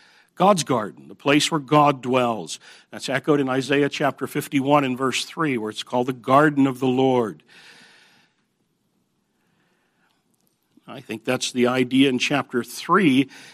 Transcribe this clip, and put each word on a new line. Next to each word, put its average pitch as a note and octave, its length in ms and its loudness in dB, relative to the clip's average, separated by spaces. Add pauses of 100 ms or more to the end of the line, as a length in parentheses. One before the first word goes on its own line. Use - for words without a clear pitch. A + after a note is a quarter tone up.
(340)
God's F#3 300 2
garden, G2 440 -6
the - 60 -18
place C#3+ 380 0
where E3 80 -2
God C#3+ 420 2
dwells. A#2+ 580 -2 (300)
That's - 200 -12
echoed C#3+ 300 0
in C3+ 80 0
Isaiah C3+ 420 0
chapter C#3 360 -4
fifty-one C#3+ 580 0
and B2+ 140 -4
verse C3 260 -4
three, D#3 340 -4
where G#2+ 120 -6
it's - 140 -12
called B2+ 240 -2
the C3+ 60 -4
garden C#3 520 2
of C3 140 -4
the C3+ 80 -2
Lord. B2 560 0 (3500)
I B2 120 -18
think A2+ 260 -12
that's B2+ 260 -4
the A#2+ 160 2
idea B2+ 420 2
in B2+ 80 -2
chapter B2+ 460 -2
three D3 640 2 (240)